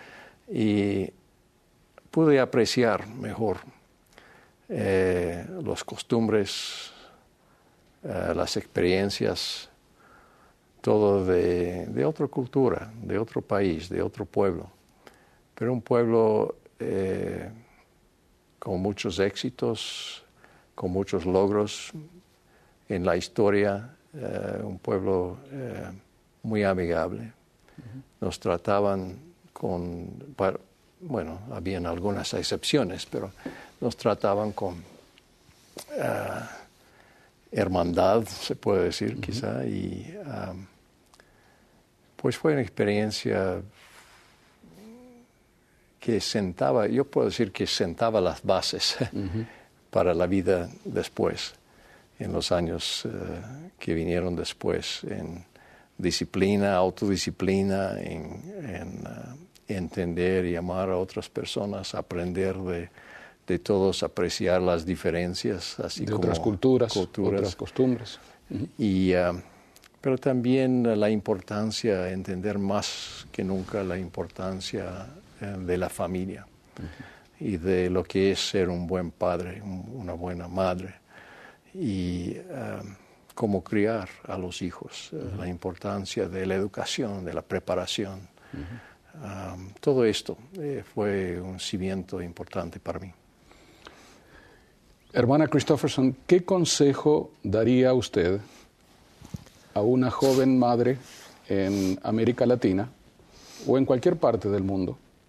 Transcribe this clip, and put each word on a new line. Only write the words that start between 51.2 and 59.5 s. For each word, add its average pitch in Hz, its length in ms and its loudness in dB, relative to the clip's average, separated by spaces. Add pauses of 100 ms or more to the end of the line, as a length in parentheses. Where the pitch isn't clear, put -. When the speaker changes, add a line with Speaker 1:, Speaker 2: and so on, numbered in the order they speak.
Speaker 1:
en 95 140 -6
los 87 180 0
años, 85 540 -2
eh, 117 40 -4 (680)
que - 140 -2
vinieron 85 420 0
después, - 760 -4
en 90 340 -8 (540)
disciplina, 98 800 2
autodisciplina, 95 1200 0
en, 85 540 -10 (100)
en, 87 420 -10
ah, 120 300 -12 (320)